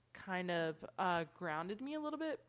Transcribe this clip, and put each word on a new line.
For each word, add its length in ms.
kind 400
of, 240
uh, 240
grounded 460
me 140
a 80
little 180
bit, 300